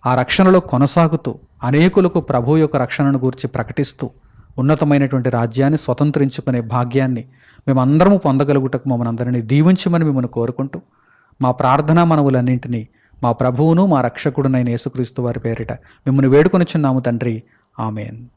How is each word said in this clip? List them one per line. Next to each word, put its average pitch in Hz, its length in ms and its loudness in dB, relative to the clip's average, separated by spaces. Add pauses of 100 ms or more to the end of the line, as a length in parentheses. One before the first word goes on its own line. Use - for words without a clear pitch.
ఆ 123 100 0
రక్షణలో 185 500 4
కొనసాగుతూ, 147 680 0 (300)
అనేకులకు 170 580 2
ప్రభు 135 360 0
యొక్క 151 200 0
రక్షణను 139 420 0
గూర్చి 127 300 -4
ప్రకటిస్తూ, - 600 -6 (500)
ఉన్నతమైనటువంటి 139 720 0
రాజ్యాన్ని 120 480 0
స్వతంత్రించుకునే 135 920 -2
భాగ్యాన్ని 123 560 -2 (420)
మేమందరము 147 520 4
పొందగలుగుటకు 135 720 0
మమ్మల్ని 120 240 -2
అందరినీ 123 320 -4
దీవించమని 165 600 2
మిమ్మల్ని 131 280 -2
కోరుకుంటూ, 123 480 -6 (600)
మా 127 120 2
ప్రార్థనా 151 520 2
మనవులన్నింటినీ 127 760 0 (360)
మా 120 140 0
ప్రభువును 147 540 2
మా 156 140 2
రక్షకుడునైన 131 680 -2
యేసుక్రీస్తు 120 540 -6
వారి 120 180 -6
పేరిట 113 320 -8 (300)
మిమ్మల్ని 135 280 2
వేడుకొనుచున్నాము 151 720 2
తండ్రి. 120 380 -4 (400)
ఆమేన్. 110 420 -8 (160)